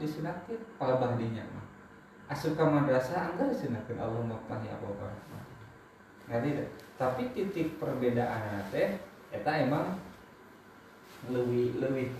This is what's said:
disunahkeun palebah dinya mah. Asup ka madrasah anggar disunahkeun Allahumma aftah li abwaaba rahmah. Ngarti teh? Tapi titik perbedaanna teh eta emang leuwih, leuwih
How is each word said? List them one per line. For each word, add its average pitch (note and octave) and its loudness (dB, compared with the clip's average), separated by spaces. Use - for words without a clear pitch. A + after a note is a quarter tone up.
disunahkeun D#3 -4
palebah B2+ 4
dinya A2+ -2
mah. - -10
Asup D#3 0
ka D#3+ 6
madrasah D3 4
anggar C4+ 4
disunahkeun A2+ 0
Allahumma A2+ -2
aftah A2+ -6
li G#2 -8
abwaaba G2+ -6
rahmah. - -12
Ngarti A#2 0
teh? - -2
Tapi B3 0
titik E3 0
perbedaanna A#2 0
teh G3 2
eta - -2
emang D#3+ 2
leuwih, B2 2
leuwih C3 0